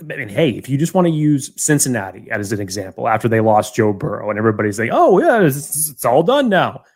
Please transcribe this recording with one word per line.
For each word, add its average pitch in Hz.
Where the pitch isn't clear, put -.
I -
mean, 143
hey, 139
if -
you 135
just 170
wanna 185
use 151
Cincinnati 117
as 104
an 104
example, 98
after 110
they 113
lost 107
Joe 107
Burrow, 101
and 104
everybody's 107
like, 113
"Oh, 233
yeah, 262
it's, 147
it's -
all 127
done 247
now." 147